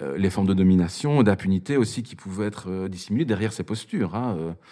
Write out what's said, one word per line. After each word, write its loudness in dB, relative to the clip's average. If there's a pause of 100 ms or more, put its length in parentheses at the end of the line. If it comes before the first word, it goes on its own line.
euh, -6
les 2
formes 0
de 4
domination, 4
d'impunité 2
aussi 0
qui -16
pouvaient -6
être, -8
euh, -4
dissimulées -4
derrière 0
ces -6
postures, -4
hein, -2
euh. -4 (200)